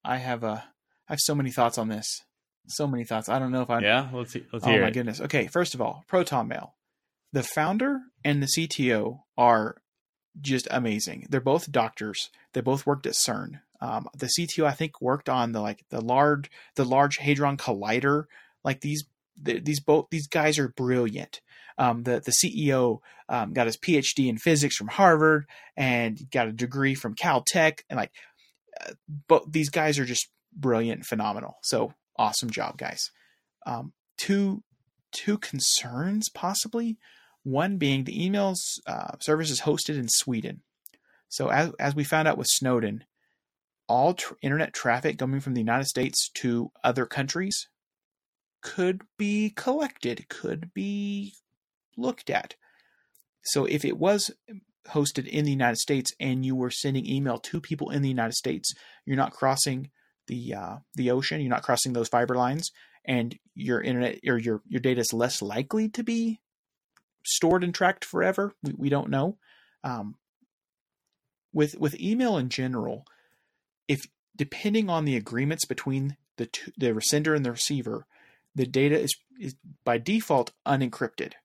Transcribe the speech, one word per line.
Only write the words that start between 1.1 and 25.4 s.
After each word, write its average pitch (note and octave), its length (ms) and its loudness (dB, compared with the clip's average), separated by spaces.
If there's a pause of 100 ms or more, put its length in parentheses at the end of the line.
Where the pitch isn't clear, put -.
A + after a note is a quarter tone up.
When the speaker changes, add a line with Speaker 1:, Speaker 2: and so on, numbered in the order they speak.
Speaker 1:
have D3 60 -6
so D3 160 0
many C3+ 160 -2
thoughts A#2+ 260 2
on A2 120 -2
this. - 340 -6 (440)
So D3 200 -4
many B2 160 -2
thoughts. A2 240 -4
I C3 120 2
don't B2+ 120 0
know B2+ 120 0
if B2 80 -2
I A#2 100 2
Speaker 2:
Yeah, B2 320 4
let's B2 180 -8
see, - 200 -10
let's A2+ 140 -6
Speaker 1:
Oh A#2 40 4
Speaker 2:
hear G#2+ 120 6
Speaker 1:
my F#2+ 80 4
Speaker 2:
it. A2 40 -2
Speaker 1:
goodness. A#2+ 260 -4
Okay, C#3 280 0
first F3 260 0
of B2 80 -4
all, - 260 -4
Proton C#3+ 400 0
Mail. - 280 -10 (580)
The C3+ 80 2
founder A3+ 600 0 (220)
and D3 200 2
the C3+ 40 -2
C E3 200 0
T B2 260 2
O A2 300 -2 (120)
are A#2 460 6 (580)
just C3+ 300 0
amazing. G#2+ 600 -2
They're C3+ 120 2
both C#3+ 300 2
doctors. A2 580 -2 (240)
They B2 80 -2
both C3 240 0
worked C#3+ 220 0
at - 60 -4
cern. - 480 -2 (180)
Um, A#2 360 -4
the D#3 120 -6
C E3+ 180 0
T D#3+ 160 -2
O, D3+ 60 4
I C#3 60 2
think, D#3 280 -6
worked C#3 260 0
on A#2+ 260 0
the, A2 80 -2
like, G#2 280 -6
the A#2+ 120 -4
large, C#3+ 500 2 (240)
the C3+ 100 2
Large C#3 320 4
Hadron C#3+ 400 2
Collider. B2 680 0 (380)
Like, C3+ 180 -2
these, D3 240 -4 (380)
th-, B2+ 200 -2
these D3 160 0
both, D3+ 320 4
these D3+ 160 -4
guys D3+ 320 2
are C3+ 80 2
brilliant. B2 760 -2 (380)
Um, A#2+ 240 2
the, B2 160 0
the - 120 -4
C - 200 2 (160)
E C3+ 80 4
O, A#2+ 260 2 (260)
um, A#2+ 260 -2
got B2 120 4
his A2+ 120 -2
P E3 200 2
H - 160 2
D C3 160 2
in A2 80 -2
physics D3 380 2
from G#2+ 140 -6
Harvard D#3 580 6 (280)